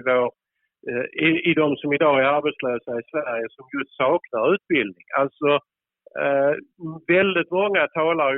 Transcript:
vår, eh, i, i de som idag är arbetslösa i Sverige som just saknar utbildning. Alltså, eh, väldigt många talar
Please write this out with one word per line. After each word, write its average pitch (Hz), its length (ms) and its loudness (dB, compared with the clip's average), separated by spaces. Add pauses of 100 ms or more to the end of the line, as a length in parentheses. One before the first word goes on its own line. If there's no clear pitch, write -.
vår, 127 180 2 (640)
eh, 123 160 -4 (200)
i, - 20 4 (220)
i - 20 4 (100)
de 151 60 2 (120)
som 147 120 -4
idag 147 280 2
är 135 80 4 (100)
arbetslösa 131 520 -4 (100)
i 117 120 -8
Sverige 117 340 -6 (100)
som 131 80 -20 (120)
just 139 160 -8 (100)
saknar 131 520 0
utbildning. 123 520 -2 (160)
Alltså, 143 260 -2 (760)
eh, 139 300 2 (640)
väldigt 185 340 0 (100)
många 202 220 2 (180)
talar 160 380 0